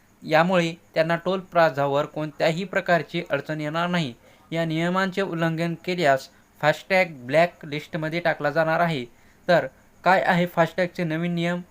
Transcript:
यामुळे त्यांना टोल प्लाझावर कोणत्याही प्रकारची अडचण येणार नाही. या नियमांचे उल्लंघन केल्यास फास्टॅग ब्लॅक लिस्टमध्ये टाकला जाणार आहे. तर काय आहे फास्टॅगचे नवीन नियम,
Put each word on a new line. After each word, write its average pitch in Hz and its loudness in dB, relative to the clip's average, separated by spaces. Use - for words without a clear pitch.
यामुळे 165 2
त्यांना 160 2
टोल 185 -2
प्लाझावर 147 2
कोणत्याही 156 -2
प्रकारची 175 -2
अडचण 151 -4
येणार 160 -4
नाही. 165 -2
या 165 -2
नियमांचे 180 -2
उल्लंघन 165 -2
केल्यास 156 0
फास्टॅग 175 2
ब्लॅक 151 0
लिस्टमध्ये 156 -6
टाकला 151 -2
जाणार 160 0
आहे. 165 0
तर 160 4
काय 185 6
आहे 175 2
फास्टॅगचे 175 -2
नवीन 170 -2
नियम, 175 -2